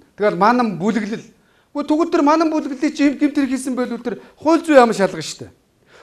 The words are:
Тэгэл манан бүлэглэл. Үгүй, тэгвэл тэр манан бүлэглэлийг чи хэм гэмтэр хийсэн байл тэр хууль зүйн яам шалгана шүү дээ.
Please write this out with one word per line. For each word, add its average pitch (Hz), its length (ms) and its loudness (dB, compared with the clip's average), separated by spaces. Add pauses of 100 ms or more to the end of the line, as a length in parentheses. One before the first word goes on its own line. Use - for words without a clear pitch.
(180)
Тэгэл 196 180 0
манан 214 440 0
бүлэглэл. 202 440 -4 (500)
Үгүй, 285 140 -4
тэгвэл 320 240 0
тэр 339 120 2
манан 311 280 2
бүлэглэлийг 302 440 -4
чи 285 120 2
хэм 277 120 0
гэмтэр 285 280 0
хийсэн 262 280 -6
байл 247 240 -4
тэр 202 200 -8 (160)
хууль 320 280 2
зүйн 311 200 2
яам 226 100 4
шалгана 175 300 -2
шүү - 240 -14
дээ. 90 40 -20 (520)